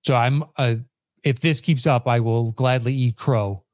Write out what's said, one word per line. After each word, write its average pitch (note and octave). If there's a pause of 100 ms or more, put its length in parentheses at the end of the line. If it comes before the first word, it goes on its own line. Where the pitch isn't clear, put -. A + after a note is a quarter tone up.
So C#3
I'm, C3 (120)
uh, A#2 (460)
if C3+
this D#3+
keeps D#3
up, B2+
I A#2+
will A2+
gladly B2+
eat B2
crow G2+